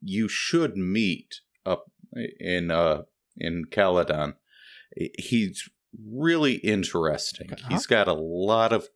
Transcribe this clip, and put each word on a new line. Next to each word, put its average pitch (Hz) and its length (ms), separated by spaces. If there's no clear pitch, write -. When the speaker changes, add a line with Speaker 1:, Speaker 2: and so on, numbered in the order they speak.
Speaker 1:
you 101 260
should 160 480
meet 95 680
up 92 200
in, 87 320
uh, 80 320
in 85 340
Caledon. 82 640
He's 104 500
really 143 500
interesting. 87 960
Speaker 2:
Okay, - 120
huh? 127 60
Speaker 1:
He's - 160
got 107 220
a 90 60
lot 95 600
of 107 220